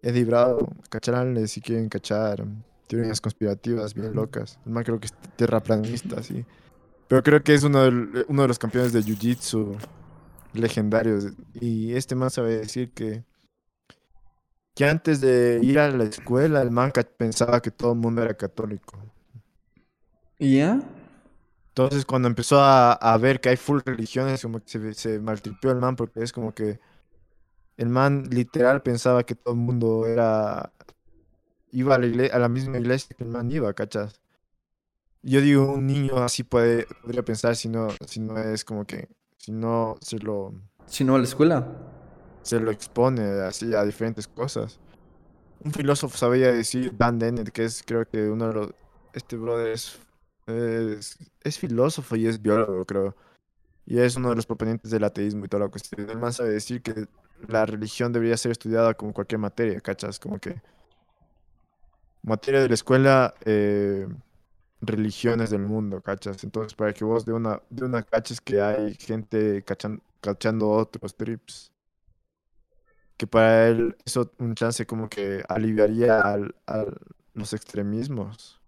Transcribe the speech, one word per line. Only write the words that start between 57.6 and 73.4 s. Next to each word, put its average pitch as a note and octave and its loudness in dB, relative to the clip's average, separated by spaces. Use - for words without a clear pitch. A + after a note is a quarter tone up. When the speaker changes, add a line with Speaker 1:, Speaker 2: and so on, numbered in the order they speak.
Speaker 1:
religión A2 -4
debería A#2 0
ser A#2+ -2
estudiada A2+ 0
como G#2 -10
cualquier G#2+ -6
materia, G#2+ -4
¿cachas? G2 -8
Como G2+ -10
que - -12
materia B2 0
de C3 4
la A#2+ 4
escuela, C3 4
eh, G#2 2
religiones A2 -2
del G#2 -2
mundo, G#2 -4
¿cachas? G2 -8
Entonces, A2 -8
para G#2+ -2
que G#2 -8
vos A2+ 0
de A2+ -4
una, A2+ -2
de B2 -8
una B2 -2
caches A2+ -4
que G2+ 0
hay G#2 -2
gente G#2+ -4
cachan-, G#2+ -8
cachando G#2+ -2
otros G#2+ -2
trips, - -12
que - -8
para A2+ 6